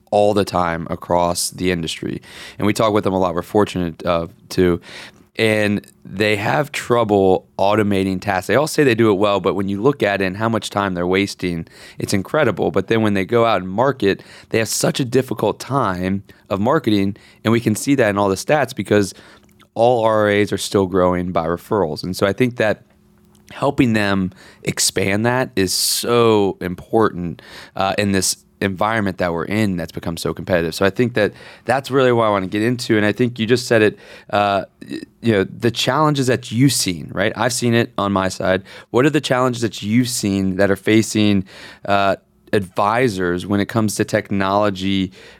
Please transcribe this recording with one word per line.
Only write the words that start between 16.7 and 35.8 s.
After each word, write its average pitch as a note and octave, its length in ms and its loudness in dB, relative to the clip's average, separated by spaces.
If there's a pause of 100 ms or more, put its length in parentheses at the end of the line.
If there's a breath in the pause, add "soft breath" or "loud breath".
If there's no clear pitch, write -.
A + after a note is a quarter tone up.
and A2 80 0
we A#2 80 2
can A2+ 160 0
see C#3+ 200 -2
that A2+ 140 4
in G2+ 80 0
all G2+ 120 4
the F#2+ 60 2
stats C#3+ 400 -2
because G#2 380 0 (600 loud breath)
all A#2 280 2
R G#2+ 240 2
As G2+ 240 2
are G2+ 60 -2
still G2 300 0
growing F2+ 440 0
by E2+ 140 -2
referrals. E2+ 580 -2
And F2+ 140 -6
so G2+ 80 0
I G2 80 2
think B2 220 0
that G#2+ 280 -2 (680)
helping C3+ 420 0
them G2 380 0 (320 loud breath)
expand G2 640 -2
that B2+ 280 -2
is F#2+ 160 0
so A2 880 2
important, F2+ 840 -2 (320 loud breath)
uh, F#2+ 240 0
in G2+ 120 0
this - 320 -2 (160)
environment G2+ 600 -2
that F2 140 0
we're E2 120 -4
in G2+ 320 -2
that's E2 140 -8
become E2+ 260 -8
so D#2+ 160 -4
competitive. E2+ 400 -2
So - 100 -2
I G2 60 4
think B2 240 0
that G#2 180 0 (340 loud breath)
that's B2+ 260 -2
really B2+ 200 4
what A#2 140 2
I G#2+ 60 2
wanna F#2+ 160 0
get G#2 160 -2
into. A#2+ 340 0
And G#2 80 2
I G#2 60 2
think A#2+ 260 -2
you A2+ 80 -2
just B2 220 0
said A2 160 4
it, G#2 160 2 (320 loud breath)
uh, G2+ 340 0 (240)
y-, - 100 -8 (220)
you A2+ 100 2
know, G2 120 4
the - 260 -2
challenges C#3 560 0